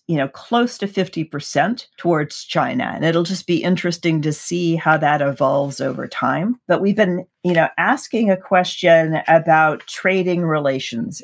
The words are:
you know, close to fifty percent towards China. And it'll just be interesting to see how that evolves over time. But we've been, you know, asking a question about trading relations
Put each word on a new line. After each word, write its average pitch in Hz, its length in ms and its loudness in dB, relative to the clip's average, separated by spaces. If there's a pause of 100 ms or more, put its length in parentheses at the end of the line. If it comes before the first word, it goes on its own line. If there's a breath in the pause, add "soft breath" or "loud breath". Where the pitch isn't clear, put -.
you 160 120 0
know, 139 100 0
close 240 480 -2
to 202 100 -6
fifty 185 380 -4
percent 156 720 -4
towards 156 480 -2
China. 127 500 -2
And - 120 -2
it'll 165 160 2
just 175 240 -4
be 175 160 0
interesting 170 580 0
to 151 140 0
see 170 420 0
how 160 220 2
that 147 240 2
evolves 139 580 0
over 131 260 -6
time. 147 600 -4
But 175 140 2
we've 202 120 2
been, 185 300 0 (180)
you 180 120 0
know, 160 140 4 (100)
asking 220 520 0
a 185 60 4
question 170 920 2
about 160 600 4
trading 180 580 0
relations 143 800 -2